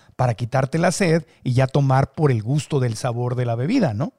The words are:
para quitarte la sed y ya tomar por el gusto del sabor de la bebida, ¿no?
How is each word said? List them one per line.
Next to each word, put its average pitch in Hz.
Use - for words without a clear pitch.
para 123
quitarte 131
la 170
sed 165
y 127
ya 131
tomar 135
por 151
el 113
gusto 139
del 120
sabor 123
de 123
la 117
bebida, 151
¿no? 151